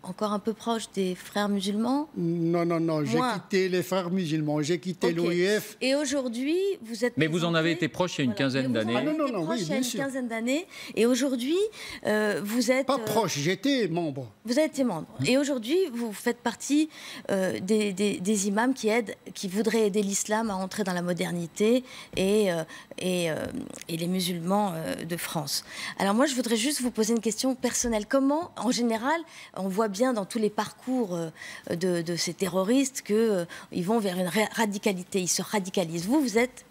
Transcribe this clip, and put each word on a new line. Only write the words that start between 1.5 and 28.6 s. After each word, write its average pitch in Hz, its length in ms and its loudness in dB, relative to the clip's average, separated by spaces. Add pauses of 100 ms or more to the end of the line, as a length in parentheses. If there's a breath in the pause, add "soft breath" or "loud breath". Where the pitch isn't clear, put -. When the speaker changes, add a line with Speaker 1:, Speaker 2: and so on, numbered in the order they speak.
Speaker 2:
Non, 170 480 2
non, 170 140 0
non, 156 260 0
j'ai 147 120 0
Speaker 1:
Moins. 247 200 2
Speaker 2:
quitté 185 320 0
les 180 140 2
frères 185 260 -2
musulmans, 156 540 0
j'ai 165 160 0
quitté 185 300 0
Speaker 1:
Ok. 170 60 0
Speaker 2:
l'O 170 160 2
I 185 280 2
F. - 200 -10
Speaker 1:
Et 262 140 2
aujourd'hui, 269 640 0 (260)
vous 226 220 -4
êtes 240 120 0
Speaker 3:
Mais 156 100 4
vous 165 180 0
en 170 80 0
avez 165 220 4
Speaker 1:
présenté 165 100 0
Speaker 3:
été - 20 0
proche 180 300 0
il - 0 -
y 156 40 0
a - 20 4
une 123 80 4
Speaker 1:
Voilà. 139 140 0
Speaker 3:
quinzaine 131 260 0
Speaker 1:
Mais 117 120 2
vous 110 60 0
en 117 40 0
Speaker 3:
d'années. 123 40 2
Speaker 2:
Ah, 131 60 2
non, 294 80 0
Speaker 1:
avez 302 80 -2
Speaker 2:
non, 294 80 2
Speaker 1:
été 247 100 -2
Speaker 2:
non, 165 80 -2
Speaker 1:
proche 160 140 -2
Speaker 2:
oui, - 20 -2
Speaker 1:
il - 0 -
y 170 40 -2
a 151 40 -6
Speaker 2:
bien 208 80 0
Speaker 1:
une 254 60 0
Speaker 2:
sûr. 240 160 -2
Speaker 1:
quinzaine 262 280 -4
d'années. 240 380 0 (300 loud breath)
Et 220 100 6
aujourd'hui, 254 520 2 (500 loud breath)
euh, 214 360 2
vous 226 280 0
êtes, 262 160 2
Speaker 2:
Pas 269 80 2
Speaker 1:
euh, 226 100 -4
Speaker 2:
proche, 208 320 0
j'étais 190 520 2
membre. 139 420 -4 (120)
Speaker 1:
Vous 240 140 0
avez 311 120 6
été 269 140 -2
membre. 196 220 -2 (140)
Speaker 3:
Mmh. 135 80 0
Speaker 1:
Et 247 100 4
aujourd'hui, 269 400 0 (160)
vous 233 200 -4
faites 233 260 -2
partie, 294 500 0 (400 loud breath)
euh, 190 300 0
des, 208 340 2
des, 202 260 0
des 196 280 0
imams 226 260 2
qui 220 140 -2
aident, 220 260 2 (220)
qui - 120 -8
voudraient 214 380 2
aider 208 160 2
l'islam 208 480 0
à 196 60 -4
entrer 190 280 -4
dans 190 100 0
la 175 100 0
modernité 175 800 2 (340 loud breath)
et, 196 340 4
euh, 165 120 0 (340 loud breath)
et, 175 320 0
euh, 151 60 0 (520)
et 165 100 -4
les 170 100 -2
musulmans, 185 680 0
euh, 160 220 -4 (100)
de 170 120 -4
France. - 460 -4 (360 loud breath)
Alors 196 160 2
moi, 254 100 4
je 285 80 -2
voudrais 240 240 0
juste 269 240 0
vous 247 80 0
poser 220 240 0
une 233 80 2
question 262 320 0
personnelle. 233 560 -2
Comment, 277 480 2
en 233 140 0